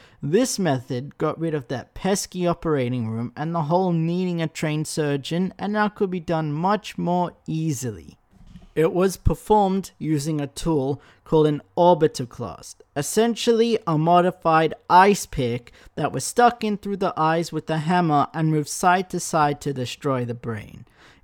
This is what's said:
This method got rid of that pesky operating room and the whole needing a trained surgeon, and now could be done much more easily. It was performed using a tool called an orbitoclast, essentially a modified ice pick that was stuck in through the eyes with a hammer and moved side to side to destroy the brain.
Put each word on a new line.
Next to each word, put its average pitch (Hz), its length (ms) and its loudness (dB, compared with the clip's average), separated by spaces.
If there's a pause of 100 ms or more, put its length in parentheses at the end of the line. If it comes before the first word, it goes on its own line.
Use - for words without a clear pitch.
(220)
This 202 380 0
method 139 580 -4
got 151 220 -4
rid 160 140 -4
of 143 160 -6
that 123 240 -10
pesky 185 520 -4
operating 127 600 -2
room 113 300 -6
and 160 160 -6
the 165 100 -2
whole 175 300 0
needing 170 480 -2
a 160 60 -2
trained 151 400 -4
surgeon, 151 680 -4
and 196 140 -6
now 214 160 0
could 208 220 -2
be 180 100 -6
done 160 380 -2
much 190 400 -2
more 175 360 -2 (120)
easily. 131 720 -6 (560)
It 156 200 2
was 185 220 2
performed 190 840 0
using 151 420 -2
a 139 60 -6
tool 139 540 -2 (220)
called 156 220 4
an 147 160 0 (160)
orbitoclast, 151 960 2 (200)
essentially 226 880 2
a 160 120 0
modified 165 760 4 (160)
ice 190 380 6
pick 123 440 -4 (220)
that - 180 -4
was - 120 -4
stuck 240 400 2
in 208 140 -2
through 202 200 -8
the 185 180 -2
eyes 160 360 0
with 156 180 -8
a 156 80 -2
hammer 156 560 2
and 160 160 0
moved 151 200 0
side 180 420 0
to 175 80 -4
side 147 420 0
to 143 120 -6
destroy 127 520 -4
the 117 80 -6
brain. 113 520 -12 (380)